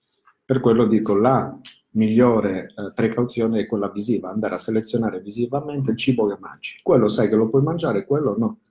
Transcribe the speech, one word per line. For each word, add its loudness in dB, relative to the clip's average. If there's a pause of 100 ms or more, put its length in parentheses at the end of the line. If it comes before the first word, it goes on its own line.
(440)
Per 0
quello 4
dico, 2
la 0 (340)
migliore, 2 (100)
eh, -10
precauzione 0
è -2
quella -2
visiva, -4
andare -4
a -6
selezionare -2
visivamente -4
il -2
cibo 0
che -2
mangi. -16
Quello 4
sai 0
che 2
lo 2
puoi 2
mangiare, -2
quello 0
no. -2 (120)